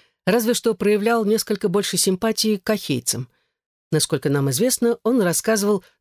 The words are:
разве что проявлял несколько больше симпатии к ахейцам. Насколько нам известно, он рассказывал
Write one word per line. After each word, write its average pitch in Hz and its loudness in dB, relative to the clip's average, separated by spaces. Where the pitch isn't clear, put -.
разве 226 2
что 220 0
проявлял 214 0
несколько 208 0
больше 190 -2
симпатии 214 0
к - -6
ахейцам. 127 -4
Насколько 151 -2
нам 139 0
известно, 233 0
он 240 2
рассказывал 202 0